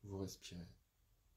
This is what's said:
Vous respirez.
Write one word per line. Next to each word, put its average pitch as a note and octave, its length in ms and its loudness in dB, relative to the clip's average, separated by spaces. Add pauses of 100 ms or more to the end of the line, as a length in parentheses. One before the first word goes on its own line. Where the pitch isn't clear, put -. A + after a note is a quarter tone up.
Vous G2 140 2
respirez. F2+ 480 0 (720)